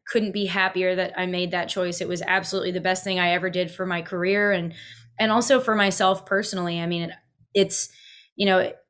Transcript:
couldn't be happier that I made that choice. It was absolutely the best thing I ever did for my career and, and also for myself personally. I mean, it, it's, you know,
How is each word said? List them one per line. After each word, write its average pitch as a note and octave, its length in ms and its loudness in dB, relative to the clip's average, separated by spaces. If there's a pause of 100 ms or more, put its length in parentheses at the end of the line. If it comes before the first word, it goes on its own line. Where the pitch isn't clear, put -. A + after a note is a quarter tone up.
couldn't G#3+ 260 0
be G3+ 140 -2
happier F#3 480 0
that F#3 240 -4
I F#3 80 -2
made F3+ 240 -2
that F3 200 -2
choice. F3 300 -2
It F3+ 80 -4
was F3 140 -4
absolutely F#3 480 0
the F3+ 100 -2
best F#3 220 0
thing F#3+ 160 -2
I F3 120 2
ever F3+ 200 0
did F3+ 200 -2
for F#3 160 -6
my E3+ 160 -4
career G3 500 0
and, E3+ 220 -2 (440)
and A3 140 2
also B3 280 4
for A3+ 140 0
myself F#3+ 520 2
personally. F#3+ 520 -2
I E3+ 80 -4
mean, E3+ 180 -2
it, E3 60 -8 (440)
it's, G3 340 2 (480)
you G3+ 100 0
know, F#3 260 4 (180)